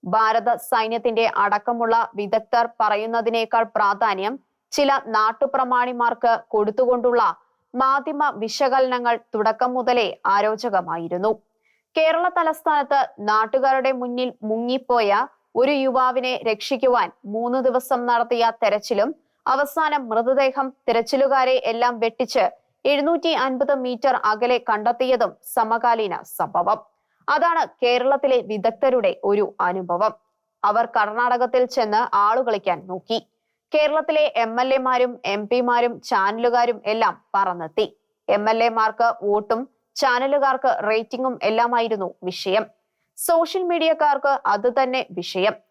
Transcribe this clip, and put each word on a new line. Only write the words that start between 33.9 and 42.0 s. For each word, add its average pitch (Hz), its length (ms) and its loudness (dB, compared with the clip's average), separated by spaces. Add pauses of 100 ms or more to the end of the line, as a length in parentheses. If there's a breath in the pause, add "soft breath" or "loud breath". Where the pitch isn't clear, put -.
എം 226 80 -6 (100)
എൽ 262 160 0
എമാരും 254 340 0 (220)
എം 208 160 -4
പിമാരും 240 440 2 (140)
ചാനലുകാരും 233 680 0 (140)
എല്ലാം 233 220 0 (200)
പറന്നെത്തി. 185 520 -2 (500)
എം 208 160 -2
എൽ 226 160 0
എമാർക്ക് 226 400 0 (180)
വോട്ടും 208 340 0 (400)
ചാനലുകാർക്ക് 269 720 2 (160)
റേറ്റിംഗും 240 460 -2 (140)
എല്ലാമായിരുന്നു 226 600 0 (200)